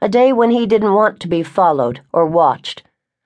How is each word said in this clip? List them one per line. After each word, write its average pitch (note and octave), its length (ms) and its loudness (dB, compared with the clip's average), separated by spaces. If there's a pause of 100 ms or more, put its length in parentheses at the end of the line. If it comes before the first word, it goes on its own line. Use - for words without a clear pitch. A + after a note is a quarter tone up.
a G#3+ 80 -2
day B3 240 2
when A#3 160 2
he A#3 160 0
didn't G3+ 300 0
want G#3 240 0
to - 80 -14
be E3 160 -2
followed D3 580 -2 (100)
or E3+ 140 0
watched. D#3 560 -2 (440)